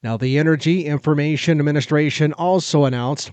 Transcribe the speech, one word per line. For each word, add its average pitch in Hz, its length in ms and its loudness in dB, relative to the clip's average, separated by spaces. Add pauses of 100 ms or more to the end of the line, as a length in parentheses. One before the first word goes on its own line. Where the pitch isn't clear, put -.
Now, 113 140 -4
the 131 240 0
Energy 160 460 2
Information 147 720 0
Administration 151 720 0
also 165 520 0
announced 127 480 -4